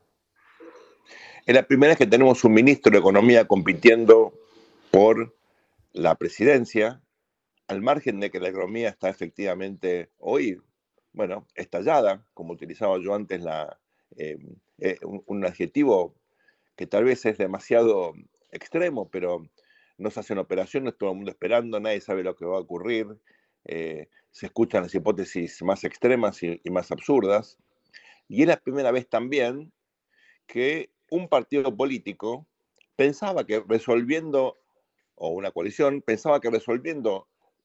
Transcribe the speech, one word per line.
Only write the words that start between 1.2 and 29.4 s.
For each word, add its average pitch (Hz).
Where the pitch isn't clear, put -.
Es 120
la 127
primera 143
vez 160
que 127
tenemos 123
un 110
ministro 117
de 104
Economía 104
compitiendo 110
por 110
la 82
presidencia, 117
al 98
margen 127
de 101
que 90
la 90
economía 98
está 95
efectivamente 92
hoy, 107
bueno, 101
estallada, 104
como 85
utilizaba 92
yo 92
antes 95
la, 78
eh, 76
eh, 92
un, 95
un 101
adjetivo 92
que 90
tal 104
vez 123
es 107
demasiado 98
extremo, 165
pero 87
no 104
se 110
hacen 104
operaciones, 107
todo 98
el 92
mundo 98
esperando, 110
nadie 104
sabe 95
lo 92
que 85
va 92
a 95
ocurrir, 101
eh, 80
se -
escuchan 113
las 87
hipótesis 92
más 92
extremas 117
y, 85
y 87
más 90
absurdas, 104
y 98
es 160
la 160
primera 135
vez 123
también 131